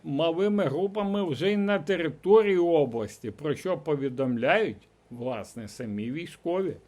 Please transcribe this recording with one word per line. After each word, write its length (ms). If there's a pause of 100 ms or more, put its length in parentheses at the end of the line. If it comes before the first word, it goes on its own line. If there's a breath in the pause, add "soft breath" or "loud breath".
малими 600
групами 640
вже 220
й 60
на 220
території 800
області, 760
про 240
що 220
повідомляють, 1080 (220)
власне, 580
самі 440
військові. 640 (120)